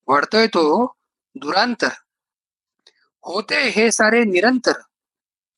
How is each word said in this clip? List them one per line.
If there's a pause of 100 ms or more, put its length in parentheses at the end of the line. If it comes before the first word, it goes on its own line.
वाढतोय
तो (420)
दुरांतर. (1300)
होते
हे
सारे
निरंतर, (760)